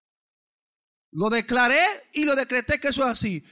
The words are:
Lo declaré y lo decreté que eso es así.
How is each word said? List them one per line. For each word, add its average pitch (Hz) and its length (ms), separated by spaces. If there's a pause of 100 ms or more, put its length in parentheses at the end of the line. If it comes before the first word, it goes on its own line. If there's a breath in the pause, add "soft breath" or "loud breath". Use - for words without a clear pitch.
(1120)
Lo 190 180
declaré 247 840
y 294 120
lo 285 100
decreté 254 460
que 285 80
eso 269 160
es 247 60
así. 196 420